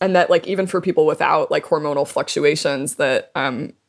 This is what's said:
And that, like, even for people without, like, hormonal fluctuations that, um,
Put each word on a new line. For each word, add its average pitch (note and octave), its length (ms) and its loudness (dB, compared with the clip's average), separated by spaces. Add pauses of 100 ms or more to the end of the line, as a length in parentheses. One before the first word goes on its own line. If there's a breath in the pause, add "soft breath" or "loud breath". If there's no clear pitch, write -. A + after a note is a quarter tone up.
And F#3+ 120 2
that, F3+ 160 4
like, E3+ 160 4
even F#3+ 220 -2
for F#3 140 -2
people F3 240 2
without, D3+ 440 0
like, D3+ 140 0
hormonal D3 420 0
fluctuations D3 920 -2
that, C3 400 -2
um, C3+ 360 -4 (180)